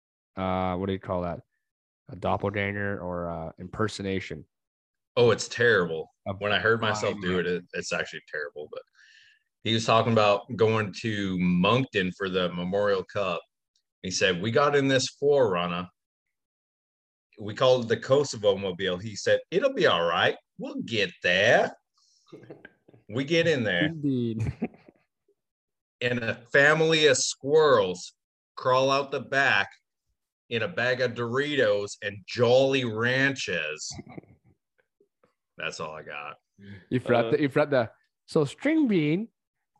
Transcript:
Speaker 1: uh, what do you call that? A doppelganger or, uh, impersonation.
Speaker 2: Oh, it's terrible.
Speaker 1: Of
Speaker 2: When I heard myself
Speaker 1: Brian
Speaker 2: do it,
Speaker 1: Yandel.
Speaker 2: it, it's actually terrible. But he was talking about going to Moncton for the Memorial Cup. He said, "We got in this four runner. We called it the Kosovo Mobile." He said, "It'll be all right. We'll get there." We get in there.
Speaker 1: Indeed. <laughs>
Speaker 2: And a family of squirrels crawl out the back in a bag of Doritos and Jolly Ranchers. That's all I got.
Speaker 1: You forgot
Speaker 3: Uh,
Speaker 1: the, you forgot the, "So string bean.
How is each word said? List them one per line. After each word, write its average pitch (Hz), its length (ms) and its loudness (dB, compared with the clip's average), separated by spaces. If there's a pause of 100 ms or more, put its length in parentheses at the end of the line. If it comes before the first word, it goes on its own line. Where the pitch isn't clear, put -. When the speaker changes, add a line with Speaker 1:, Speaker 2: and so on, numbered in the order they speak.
(360)
Speaker 1:
uh, 92 400 -2
what 95 120 -4
do 98 40 -2
you 95 80 -4
call 90 220 -6
that? 87 180 -6 (720)
A 90 80 -14
doppelganger 101 840 -4
or, 87 300 -8
uh, 82 280 -10
impersonation. 95 840 -6 (720)
Speaker 2:
Oh, 120 160 6
it's - 160 -2
terrible. 90 680 0 (140)
Speaker 1:
Of 98 140 -8
Speaker 2:
When 104 100 -2
I 98 80 2
heard 110 220 2
myself 107 340 -2
Speaker 1:
Brian 101 60 -12
Speaker 2:
do 90 180 0
it, 85 60 -2
Speaker 1:
Yandel. 87 140 -2
Speaker 2:
it, 87 40 -18 (100)
it's 90 200 -8
actually 80 360 -8
terrible. 76 400 -10
But - 120 -14 (840)
he 110 80 0
was 113 120 0
talking 113 280 4
about 104 300 4 (120)
going 107 460 0
to 101 380 -4
Moncton 92 800 2
for 95 120 -4
the 90 240 -2
Memorial 95 500 -2
Cup. 90 380 -6 (640)
He 95 80 -6
said, 90 300 0
"We 113 100 -2
got 143 260 2
in 135 100 2
this 131 220 2 (100)
four 139 320 4
runner. 87 380 -2 (1500)
We 104 120 -10
called 127 320 4
it - 40 -10
the 110 80 0
Kosovo 120 580 2
Mobile." 92 420 -4
He 104 200 -12
said, 104 220 2 (120)
"It'll 269 220 0
be 185 140 2
all 85 180 2
right. 92 300 2 (220)
We'll 277 280 -10
get 101 260 -2 (120)
there." 104 520 4 (1300)
We 120 160 -4
get 165 220 2
in 139 160 2
there. 90 240 2
Speaker 1:
Indeed. 123 680 -2
<laughs> - 120 -6 (1300)
Speaker 2:
And 123 180 -2
a 113 160 -6 (160)
family 156 560 6
of 135 100 6
squirrels 131 960 2 (440)
crawl 131 340 2
out 135 200 0
the 139 100 -6
back 113 480 0 (800)
in 117 120 -2
a 107 60 -2
bag 120 320 -2
of 123 140 0
Doritos 120 800 0 (120)
and 101 140 -8 (100)
Jolly 127 560 4
Ranchers. 113 1040 -2 (1700)
That's 80 220 -10
all 78 160 -10
I 78 80 -16
got. 76 320 -14 (540)
Speaker 1:
You 131 100 -2
forgot 120 280 2
Speaker 3:
Uh, 113 40 -2
Speaker 1:
the, 147 100 2
you 139 80 2
forgot 147 200 2
the, 123 200 2 (360)
"So 156 200 2
string 302 420 0
bean. 180 420 0 (500)